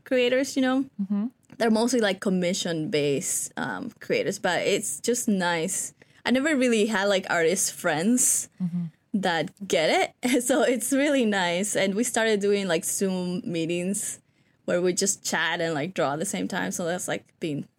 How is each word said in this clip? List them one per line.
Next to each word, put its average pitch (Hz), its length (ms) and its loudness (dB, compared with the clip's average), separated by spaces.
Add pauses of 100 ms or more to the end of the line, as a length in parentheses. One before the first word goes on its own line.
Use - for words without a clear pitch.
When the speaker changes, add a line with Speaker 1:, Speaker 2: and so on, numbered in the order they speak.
Speaker 1:
creators, 254 520 2
you 269 60 4
know? 262 220 2 (180)
Speaker 2:
Mm-hmm. 202 240 0 (320)
Speaker 1:
They're 233 120 2
mostly, 240 300 2
like, 190 200 2
commission-based, 165 1400 0
um, 92 340 -6 (100)
creators, 139 380 -2
but 170 280 0
it's 196 340 -2
just 240 280 -2
nice 175 680 -2 (360)
I - 20 2
never 269 220 2
really 240 320 2
had, 202 240 0
like, 190 180 0
artist 170 460 0
friends 185 760 0 (140)
Speaker 2:
Mm-hmm. 175 220 -2 (420)
Speaker 1:
that 170 240 0 (160)
get 190 560 2
it. 254 200 2
<laughs> 247 40 -6
So 277 160 4
it's 240 300 0
really 277 340 4
nice. 190 480 0
And 196 240 2
we 240 60 2
started 220 340 2
doing, 202 300 2
like, 170 180 0
Zoom 180 580 -2
meetings 175 760 -2 (460)
where 180 140 2
we 180 120 2
just - 340 -2
chat 170 340 0
and, 165 140 0
like, 151 200 -2
draw 143 200 2
at 156 60 -4
the 180 40 -4 (120)
same 185 100 -4
time. 180 240 -4
So 190 160 -6
that's, 180 220 -4
like, - 160 -6 (160)
been 151 260 -6 (120)